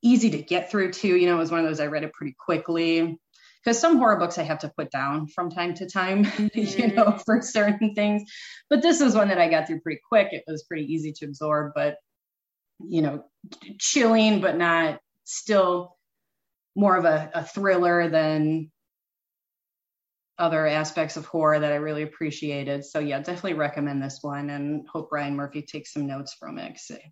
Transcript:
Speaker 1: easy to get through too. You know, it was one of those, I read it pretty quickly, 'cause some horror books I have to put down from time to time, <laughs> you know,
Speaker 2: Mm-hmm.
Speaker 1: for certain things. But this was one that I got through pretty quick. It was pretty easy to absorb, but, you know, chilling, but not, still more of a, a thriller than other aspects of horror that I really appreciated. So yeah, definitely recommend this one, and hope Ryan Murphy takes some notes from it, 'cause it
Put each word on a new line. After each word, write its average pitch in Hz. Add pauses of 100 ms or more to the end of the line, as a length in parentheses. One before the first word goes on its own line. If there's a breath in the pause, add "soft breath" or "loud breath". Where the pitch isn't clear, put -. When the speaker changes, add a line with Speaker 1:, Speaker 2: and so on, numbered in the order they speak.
Speaker 1:
easy 233
to 156
get -
through 190
too. 185
You 175
know, 175
it 165
was 165
one 170
of 165
those, 151
I 147
read 147
it 156
pretty 143
quickly, 165 (460 soft breath)
'cause 233
some 330
horror 220
books 175
I 165
have 151
to -
put 147
down 143
from 175
time 175
to 180
time, 190
<laughs> 208
you 220
know, 220
Speaker 2:
Mm-hmm. 208
Speaker 1:
for 226
certain 208
things. 208 (480 loud breath)
But 269
this 339
was 240
one 202
that 185
I 170
got 160
through 160
pretty 156
quick. 202
It 170
was 156
pretty 156
easy 156
to -
absorb, 147
but, 147 (920)
you 160
know, 147 (560)
chilling, 220
but 165
not, 165 (240)
still 180 (800)
more 196
of 175
a, 156
a 160
thriller 175
than 156 (1700)
other 156
aspects 151
of 151
horror 151
that 147
I 147
really 151
appreciated. 143
So -
yeah, 143
definitely 175
recommend 143
this 135
one, 143
and 143
hope 156
Ryan 143
Murphy 143
takes -
some 147
notes 139
from -
it, -
'cause -
it -